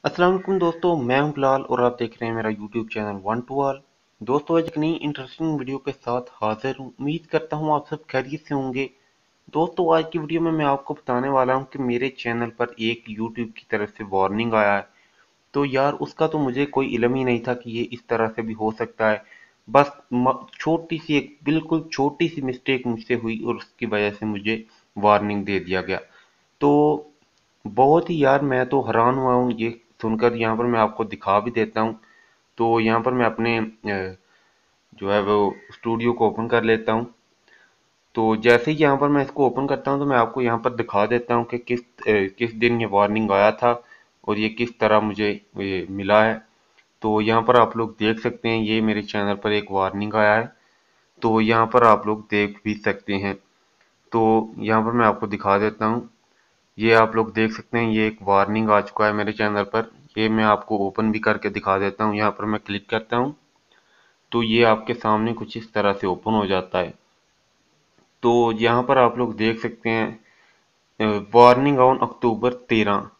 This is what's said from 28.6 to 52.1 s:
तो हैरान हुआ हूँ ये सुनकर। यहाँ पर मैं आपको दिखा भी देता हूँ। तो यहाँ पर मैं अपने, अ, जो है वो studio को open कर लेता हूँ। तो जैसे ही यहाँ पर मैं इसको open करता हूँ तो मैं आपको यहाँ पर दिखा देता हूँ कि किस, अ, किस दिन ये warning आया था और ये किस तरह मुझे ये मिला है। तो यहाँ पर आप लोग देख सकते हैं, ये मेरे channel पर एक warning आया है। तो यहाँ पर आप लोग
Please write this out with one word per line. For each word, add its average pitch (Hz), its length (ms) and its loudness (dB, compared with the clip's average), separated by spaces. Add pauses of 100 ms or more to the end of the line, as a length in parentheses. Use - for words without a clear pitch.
तो 135 160 0
हैरान 117 340 2
हुआ 131 180 0
हूँ 123 180 2
ये 113 300 -6 (200)
सुनकर। 113 320 0
यहाँ 113 240 -2
पर 120 60 -2
मैं 120 160 0
आपको 110 240 0
दिखा 101 360 -2
भी 113 120 -4
देता 110 300 -2
हूँ। 113 180 -4 (580)
तो 117 220 2
यहाँ 113 220 2
पर 127 100 0
मैं 123 140 2
अपने, 113 320 0
अ, 101 580 -6 (800)
जो 98 160 -4
है 104 100 2
वो 101 340 0 (160)
studio 117 420 -2
को 117 140 2
open 110 200 -2
कर 117 160 2
लेता 110 280 0
हूँ। 113 240 -4 (1000)
तो 110 200 2
जैसे 120 360 4
ही 151 60 -2
यहाँ 143 200 4
पर 143 120 0
मैं 143 140 2
इसको 135 240 0
open 131 200 -2
करता 139 240 -2
हूँ 139 80 0
तो 143 60 -4
मैं 139 120 2
आपको 117 240 0
यहाँ 117 160 0
पर 117 120 -2
दिखा 113 360 0
देता 120 300 -2
हूँ 117 100 0
कि 120 120 -8
किस, 120 220 -6
अ, - 280 -20
किस 107 460 0
दिन 117 260 0
ये 113 80 -2
warning 101 440 2
आया 101 200 6
था 120 320 0 (440)
और 107 100 -2
ये 107 120 -2
किस 117 300 -6
तरह 107 200 4
मुझे 104 460 -4 (120)
ये 95 320 -6
मिला 101 340 4
है। 110 220 0 (560)
तो 107 200 0
यहाँ 110 200 2
पर 123 140 4
आप 113 220 4
लोग 113 220 -6
देख 110 200 0
सकते 117 300 -4
हैं, 113 140 0
ये 110 180 0
मेरे 107 200 0
channel 101 340 -4
पर 104 160 -4
एक 104 200 -2
warning 98 440 -2
आया 107 200 4
है। 117 200 -4 (680)
तो 113 200 2
यहाँ 113 260 4
पर 120 160 4
आप 104 240 6
लोग 107 240 -6